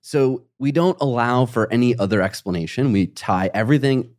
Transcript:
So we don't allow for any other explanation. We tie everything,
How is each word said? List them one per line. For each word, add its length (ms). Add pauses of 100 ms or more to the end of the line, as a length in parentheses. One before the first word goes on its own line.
So 420 (140)
we 120
don't 300
allow 460
for 260
any 260
other 240
explanation. 680
We 160
tie 460
everything, 640